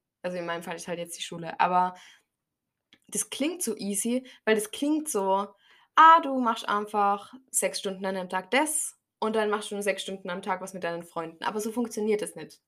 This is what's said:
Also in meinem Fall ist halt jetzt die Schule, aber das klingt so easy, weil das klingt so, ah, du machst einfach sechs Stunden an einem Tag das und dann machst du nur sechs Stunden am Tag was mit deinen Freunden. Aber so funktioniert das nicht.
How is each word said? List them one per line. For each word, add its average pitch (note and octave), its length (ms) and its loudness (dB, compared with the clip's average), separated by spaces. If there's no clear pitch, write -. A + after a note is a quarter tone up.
Also F3+ 140 -4
in E3+ 80 -4
meinem E3+ 180 -4
Fall F3 120 -8
ist E3+ 120 -12
halt E3+ 120 -4
jetzt E3+ 180 -10
die - 60 -10
Schule, E3 360 -6
aber F3+ 360 4
das - 220 -4
klingt E4+ 320 -4
so A3+ 160 -2
easy, A#3 480 -2
weil A3 100 6
das G#3 160 -2
klingt D4+ 380 0
so, G3 380 2
ah, D#4+ 260 10
du C4+ 180 -2
machst A#3 280 0
einfach G#3 680 0
sechs - 300 0
Stunden F#3+ 260 -6
an F#3+ 100 -2
einem F3+ 140 -6
Tag F3+ 220 -6
das - 460 0
und A3 160 0
dann G#3 140 2
machst G#3 220 -2
du G#3 40 -6
nur G3+ 80 -4
sechs G3 200 -2
Stunden F#3+ 260 -8
am F#3 120 -6
Tag F#3 200 -4
was F#3 120 -10
mit F3+ 100 -8
deinen E3+ 200 -4
Freunden. E3 400 -10
Aber G#3 160 -2
so A3 120 -4
funktioniert A3 500 0
das - 140 -8
nicht. D#3 320 -16